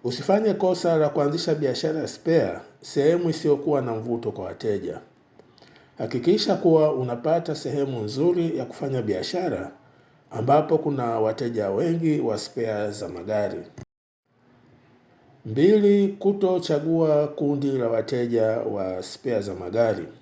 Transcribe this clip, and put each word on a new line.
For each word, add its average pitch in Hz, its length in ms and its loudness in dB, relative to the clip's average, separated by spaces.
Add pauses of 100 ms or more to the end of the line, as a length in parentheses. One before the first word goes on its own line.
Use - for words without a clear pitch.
Usifanye 202 500 2
kosa 180 420 2
la 151 120 4
kuanzisha 147 460 0
biashara 151 460 -2
ya 123 80 -6
spea 131 520 0 (200)
sehemu 165 500 2
isiyokuwa 147 520 0
na 123 120 -4
mvuto 113 380 -4
kwa 101 120 -10
wateja. 92 560 -6 (1000)
Hakikisha 165 580 2
kuwa 156 380 6
unapata 143 600 -2
sehemu 135 460 -4
nzuri 151 580 0
ya 127 60 -4
kufanya 131 380 -6
biashara 107 680 -4 (600)
ambapo 151 480 2
kuna 123 420 -2
wateja 110 500 0
wengi 160 500 0
wa 113 180 0
spea 107 520 -4
za 98 180 -10
magari. 101 540 -4 (1800)
Mbili, 202 600 6
kutochagua 165 1200 2
kundi 143 440 -2
la 127 160 -2
wateja 117 580 0
wa 101 560 -2
spea 113 380 -4
za 98 140 -8
magari. 92 540 -2 (140)